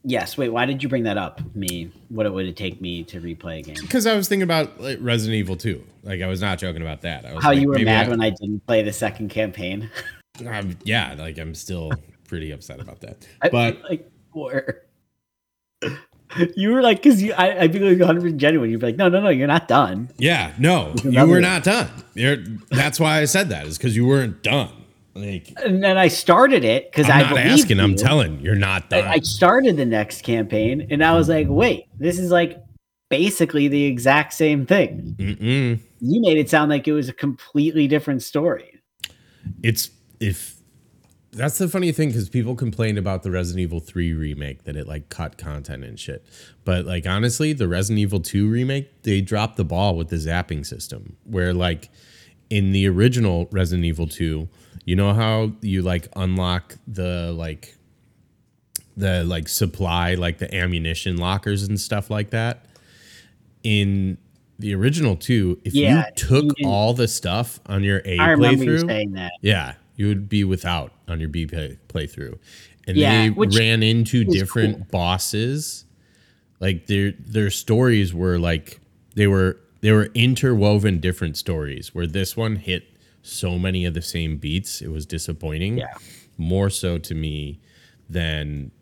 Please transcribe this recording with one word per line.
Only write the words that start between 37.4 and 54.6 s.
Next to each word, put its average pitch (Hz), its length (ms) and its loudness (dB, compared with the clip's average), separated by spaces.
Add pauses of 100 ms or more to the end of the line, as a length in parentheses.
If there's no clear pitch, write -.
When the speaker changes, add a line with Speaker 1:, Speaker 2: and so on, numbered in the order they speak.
Speaker 1:
different 143 360 0
story. - 580 -4 (800)
Speaker 2:
It's, - 300 0 (280)
if, - 360 -6 (760)
that's 139 280 -4
the 190 80 0
funny 180 240 0
thing, 151 200 0
'cause 113 180 -2
people 123 260 -2
complained 110 420 -2
about 95 240 -2
the 98 80 -6
Resident 90 320 -2
Evil 85 180 -4
three 85 340 -4
remake, 73 500 -8
that 73 120 -10
it, 73 120 -10
like, 76 220 -12
cut - 280 -10
content 71 460 -12
and - 160 -16
shit. - 260 -14 (400)
But, 90 220 0
like, 87 180 -4
honestly, 120 480 0
the 123 140 -2
Resident 98 320 0
Evil 101 200 0
two 101 300 0
remake, 131 540 -4
they 98 180 2
dropped 107 360 -2
the 101 80 0
ball 87 300 0
with 82 140 -4
the 87 60 -4
zapping 80 500 -4
system, - 580 -14
where, 90 300 -2
like, 90 360 -2 (600)
in 101 220 2
the 98 160 2
original 98 640 2
Resident 90 340 0
Evil 82 220 -2
two, 80 400 -4 (380)